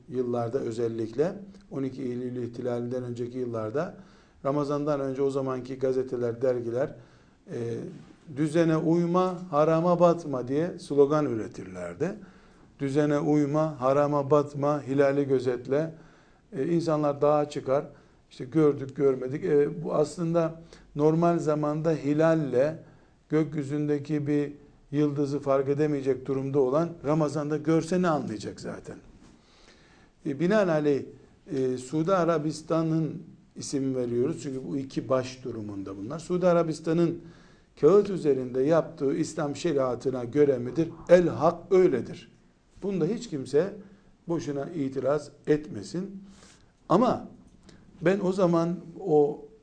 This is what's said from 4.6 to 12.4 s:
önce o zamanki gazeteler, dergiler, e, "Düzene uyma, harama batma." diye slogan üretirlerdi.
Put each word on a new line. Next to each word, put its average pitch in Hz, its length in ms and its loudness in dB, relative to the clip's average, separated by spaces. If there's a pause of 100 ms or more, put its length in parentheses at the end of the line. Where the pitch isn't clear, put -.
önce 135 220 -4
o 139 80 2
zamanki 131 500 -4
gazeteler, 127 640 -2
dergiler, 123 540 -2 (560)
e, 117 260 -6 (580)
"Düzene 160 420 2
uyma, 175 720 0
harama 160 480 4
batma." 160 480 2
diye 151 320 -2
slogan 143 460 4
üretirlerdi. 92 920 -6 (640)